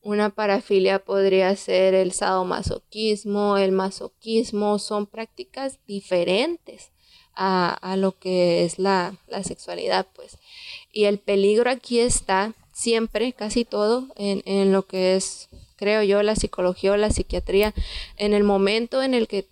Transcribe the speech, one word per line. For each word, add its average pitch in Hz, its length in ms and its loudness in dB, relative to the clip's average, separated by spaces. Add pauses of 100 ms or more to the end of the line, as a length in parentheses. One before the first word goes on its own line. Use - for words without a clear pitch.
Una 208 280 0
parafilia 196 680 2
podría 190 560 2
ser 190 380 2
el 185 180 2
sadomasoquismo, 202 1500 -2
el 190 140 2
masoquismo, 208 1040 -2
son 208 280 -4
prácticas 254 800 -12
diferentes 202 1040 -4 (440)
a, 190 400 0
a 185 220 -6
lo 190 220 0
que 175 460 2
es 170 140 -4
la, 190 380 0 (100)
la 190 160 -8
sexualidad, 185 720 -4
pues. - 240 -20 (520)
Y 214 140 0
el 202 140 2
peligro 208 520 2
aquí 240 300 -2
está 220 540 0 (180)
siempre, 226 600 -2
casi 214 320 -2
todo, 220 400 0 (100)
en, 202 300 -4
en 196 260 2
lo 190 140 2
que 185 300 0
es, - 320 -6 (280)
creo 214 260 0
yo, 202 200 4
la 214 120 2
psicología 190 580 0
o 202 40 2
la 208 140 0
psiquiatría. 196 640 0 (420)
En 208 160 0
el 202 100 4
momento 208 600 2
en 262 100 0
el 233 160 0
que 196 240 -6